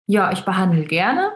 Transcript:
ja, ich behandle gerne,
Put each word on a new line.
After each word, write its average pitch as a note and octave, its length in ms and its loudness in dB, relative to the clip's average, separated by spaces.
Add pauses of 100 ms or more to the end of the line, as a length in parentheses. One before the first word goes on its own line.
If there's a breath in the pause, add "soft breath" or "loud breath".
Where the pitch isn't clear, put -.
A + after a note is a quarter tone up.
ja, G3+ 240 2
ich F#3 140 -6
behandle F3+ 400 0
gerne, A#3+ 520 0